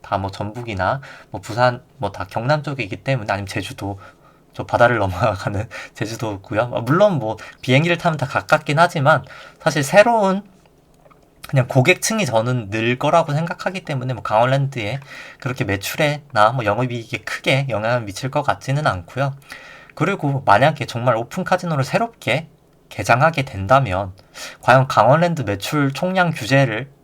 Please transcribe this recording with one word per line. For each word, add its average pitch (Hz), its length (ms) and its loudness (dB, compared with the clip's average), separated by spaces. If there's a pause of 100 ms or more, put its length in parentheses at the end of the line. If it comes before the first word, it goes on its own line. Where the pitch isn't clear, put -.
다 101 160 -4
뭐 98 120 -4
전북이나 107 680 -4 (300)
뭐 107 100 -10
부산, 120 440 0 (140)
뭐 101 120 -4
다 92 140 -10
경남 143 400 -2
쪽이기 113 400 -8
때문에 113 280 -2
아니면 98 140 -4
제주도 98 540 -8 (520)
저 - 140 -10
바다를 117 320 2
<laughs> - 0 -
넘어가는 101 720 -2 (260)
제주도고요. 107 680 -4 (100)
어, 113 80 -2
물론 165 400 4
뭐 110 160 -4 (240)
비행기를 165 360 2
타면 160 220 -2
다 - 80 -4
가깝긴 151 540 0
하지만 151 440 4 (380)
사실 147 220 0
새로운 202 580 4 (1040)
그냥 127 220 2
고객층이 180 580 2
저는 117 440 0
늘 113 280 -2
거라고 156 340 2
생각하기 175 520 -4
때문에 127 300 -4
뭐 98 100 -10
강원랜드에 123 760 0 (400)
그렇게 - 240 -6
매출에나 117 920 0
뭐 127 120 -4
영업이익에 117 540 -2
크게 139 500 -2
영향을 113 320 0
미칠 101 320 -8
것 147 100 0
같지는 135 460 -2
않고요. 123 480 -4 (580)
그리고 151 520 -2
만약에 127 400 4
정말 117 300 0
오픈 143 280 -6
카지노를 170 400 0
새롭게 165 640 0 (400)
개장하게 135 560 2
된다면 98 680 0 (480)
과연 135 260 6
강원랜드 147 540 4
매출 135 500 -2
총량 180 380 0
규제를 131 600 0 (140)